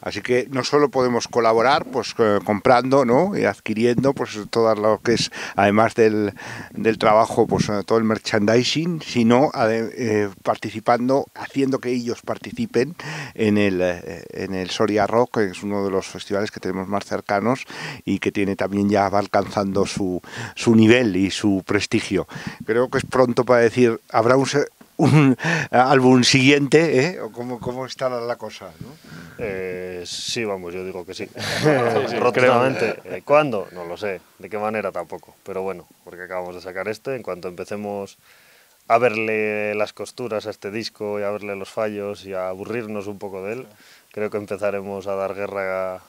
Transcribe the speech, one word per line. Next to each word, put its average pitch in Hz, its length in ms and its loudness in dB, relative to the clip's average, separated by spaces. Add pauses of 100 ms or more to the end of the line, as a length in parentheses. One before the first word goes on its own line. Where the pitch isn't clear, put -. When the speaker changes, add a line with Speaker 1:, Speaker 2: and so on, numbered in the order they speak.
Speaker 1:
Así 101 200 -8
que 123 300 0
no 131 140 -2
solo 147 240 4
podemos 123 400 0
colaborar, 117 560 4
pues, 123 340 -4
eh, 104 240 4
comprando, 127 640 4
¿no? 156 320 2
Y 107 80 2
adquiriendo, 117 680 2
pues, 117 260 -4 (120)
todo 113 260 4
lo 107 260 2
que 120 120 2
es, - 180 -2 (240)
además 101 400 4
del, 107 380 4 (380)
del 107 260 0
trabajo, 110 500 4
pues, 95 220 0
eh, 104 160 -2
todo 110 120 2
el 113 60 2
merchandising, 117 960 0
sino 120 520 2
ade-, 113 420 -2
eh, 107 340 -2 (140)
participando, 117 920 0
haciendo 135 440 -4
que 123 120 -4
ellos 120 300 -4
participen 120 760 -4 (380)
en 107 240 2
el, 98 240 2
eh, 87 520 -4
en 95 220 -6
el 92 160 -6
Soria 104 360 2
Rock, 117 280 0
que 113 160 0
es 92 120 -14
uno 101 220 -4
de 98 60 -2
los 95 140 -2
festivales 101 460 -6
que - 80 -14
tenemos 95 300 -6
más 101 160 -4
cercanos 104 580 -2 (400)
y 98 160 -2
que 101 140 -2
tiene 98 240 -2
también 101 320 0
ya 101 180 4
va 98 120 0
alcanzando 98 680 0
su, 90 360 -4 (320)
su - 220 4
nivel 110 400 6
y 95 160 2
su 95 340 0
prestigio. 101 640 -2 (380)
Creo 120 240 0
que 135 80 -2
es 123 80 -2
pronto 123 400 2
para 120 160 6
decir, 117 400 4 (100)
habrá 120 240 4
un 135 120 2
se-, 143 200 0 (300)
un 139 400 6 (340)
álbum 127 540 6
siguiente, 139 800 6
¿eh? 185 160 -6
¿O 110 100 -10
cómo, 120 300 -10
cómo 127 240 -8
estará 127 340 -4
la 117 160 -4
cosa, 107 300 -14 (160)
no? - 60 -14 (500)
Speaker 2:
Eh, 92 680 -8
sí, - 380 -6
vamos, 92 300 -6
yo 92 100 -8
digo 92 220 -10
que - 80 -14
sí. 104 200 -12
Speaker 3:
<laughs> - 40 -18
Sí, - 320 -2 (400)
sí, 120 80 -6
Speaker 2:
Rotundamente. 123 840 2
Speaker 3:
creo. 92 140 -12
Speaker 2:
Eh, 92 80 -12
¿cuándo? 131 480 0
No 87 140 -12
lo 87 100 -8
sé. 95 240 -6 (200)
¿De 92 100 -16
qué 107 80 -8
manera? 104 340 -4
Tampoco. 87 420 -12 (120)
Pero 95 160 -6
bueno, 90 260 -8 (160)
porque 87 200 -16
acabamos 90 300 -8
de 92 60 -14
sacar 92 300 -8
este. - 260 -8
En 113 80 -10
cuanto 90 240 -10
empecemos 101 720 -10 (720)
a 120 80 -12
verle 107 800 -6
las 107 180 -8
costuras 107 540 -12
a - 20 -10
este 101 200 -14
disco 104 480 -10
y 104 60 -8
a 101 60 -6
verle 104 260 -10
los 95 140 -14
fallos 104 560 -8
y 98 80 -12
a 92 160 -6
aburrirnos 101 580 -8
un 101 120 -12
poco 95 240 -12
de 104 100 -8
él, 127 140 -14 (440)
creo 104 180 -6
que 107 80 -6
empezaremos 98 680 -6
a 98 80 -4
dar 95 180 -4
guerra 95 600 -6
a 92 140 -18